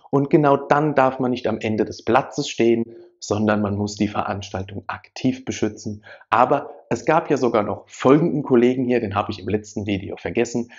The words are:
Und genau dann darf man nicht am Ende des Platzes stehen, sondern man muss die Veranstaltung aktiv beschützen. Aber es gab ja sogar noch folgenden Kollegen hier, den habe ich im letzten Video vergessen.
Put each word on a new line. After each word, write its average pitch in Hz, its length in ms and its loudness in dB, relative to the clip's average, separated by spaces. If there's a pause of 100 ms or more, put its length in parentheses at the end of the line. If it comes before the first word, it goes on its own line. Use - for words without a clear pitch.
(100)
Und 139 180 2
genau 143 300 6
dann 147 360 2
darf 131 260 2
man 127 100 0
nicht 123 160 -4
am 107 120 -2
Ende 107 280 0
des - 180 -12
Platzes 135 460 0
stehen, 117 340 2 (340)
sondern 104 440 0
man 101 140 -2
muss 104 200 -4
die 104 120 0
Veranstaltung 98 800 -8
aktiv - 580 -6
beschützen. 107 580 -6 (240)
Aber 131 400 2 (220)
es - 160 -4
gab 160 240 2
ja 139 80 2
sogar 117 240 2
noch 101 260 -8
folgenden 151 540 2
Kollegen 127 420 2
hier, 120 160 0
den 101 140 -4
habe 101 180 -2
ich 98 60 -12
im 98 100 -10
letzten 104 380 -6
Video 95 320 -4
vergessen. 117 600 -4